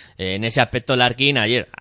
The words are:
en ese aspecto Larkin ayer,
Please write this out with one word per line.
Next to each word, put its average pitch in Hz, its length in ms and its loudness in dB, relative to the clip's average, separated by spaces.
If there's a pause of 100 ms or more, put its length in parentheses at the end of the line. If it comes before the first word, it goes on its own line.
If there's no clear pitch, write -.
(360)
en 107 100 -4
ese 113 160 0
aspecto 123 340 -2
Larkin 123 420 2
ayer, 113 300 0 (140)